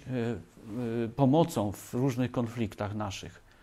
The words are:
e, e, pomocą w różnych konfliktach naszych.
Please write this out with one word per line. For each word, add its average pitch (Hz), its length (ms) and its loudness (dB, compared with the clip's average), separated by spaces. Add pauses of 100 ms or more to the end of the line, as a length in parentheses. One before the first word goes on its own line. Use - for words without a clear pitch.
e, 131 40 -8 (920)
e, - 20 -4
pomocą 131 640 4
w - 220 -10
różnych 123 380 0
konfliktach 110 640 -2
naszych. - 480 -8 (200)